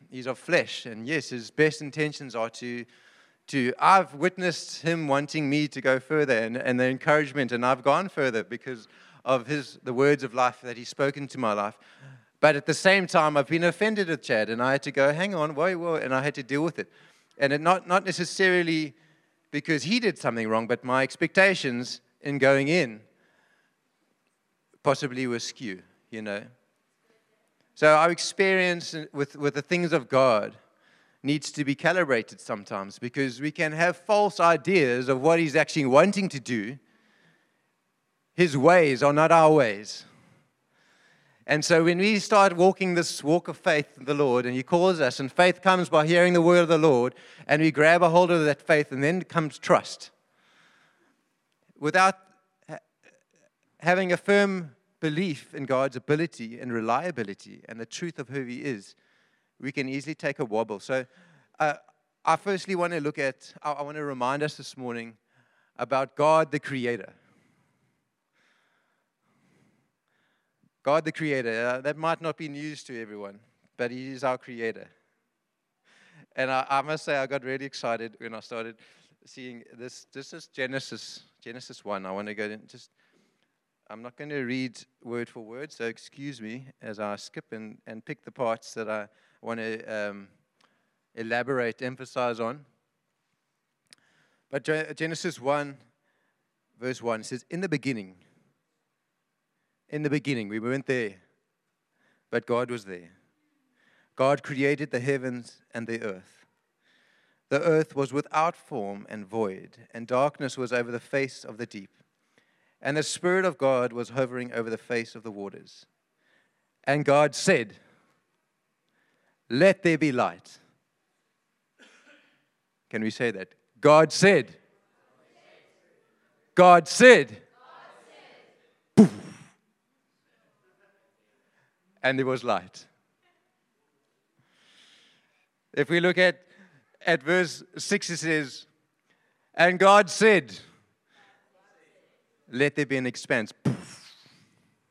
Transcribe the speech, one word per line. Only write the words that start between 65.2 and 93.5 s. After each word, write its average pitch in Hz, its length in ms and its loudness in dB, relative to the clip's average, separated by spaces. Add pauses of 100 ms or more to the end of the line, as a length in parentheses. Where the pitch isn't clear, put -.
about 131 380 -2
God 156 380 2
the 147 80 -2
Creator. 120 520 -6 (3750)
God 156 200 2
the 160 80 -6
Creator, 120 540 -4
uh, 127 140 -4
that 147 160 -6
might 160 240 -4
not 160 160 -8
be 160 120 -12
news 147 360 -14
to 120 160 -14
everyone, 104 400 -14 (360)
but 120 140 -6
he 127 220 -12
is 127 100 -16
our 127 160 -2
Creator. 113 500 -10 (1500)
And 131 120 -4
I, 131 220 -2
I 139 120 2
must 151 220 -6
say, 147 120 -2
I 135 100 -2
got 131 160 -6
really 131 220 -8
excited 117 540 -8
when 113 160 -14
I 107 60 -14
started 113 360 -12 (480)
seeing 123 400 -18 (120)
this. 120 360 -18
This 135 200 -18
is 160 140 -20
Genesis, - 800 -10 (160)
Genesis 123 440 -18
one. 98 220 -8
I 92 60 -8
want 104 160 -8
to 107 60 -10
go 104 100 -6
in, 107 220 -10
just, - 240 -20 (1000)
I'm 107 140 -18
not 120 140 -20
gonna 147 280 -8
read 127 380 -6 (220)
word 120 240 -8
for - 120 -20
word, 123 300 -16
so - 140 -12
excuse 120 560 -12
me 117 260 -14 (140)
as 110 180 -14
I 104 160 -6
skip - 380 -16
and, 110 340 -16
and 110 180 -16
pick - 200 -14
the 113 80 -20
parts 113 420 -6
that 110 140 -8
I 107 180 -8 (360)
wanna, 113 440 -8
um, 104 420 -10 (840)
elaborate, 117 680 -6
emphasize 127 580 -6
on. 135 240 -8 (1900)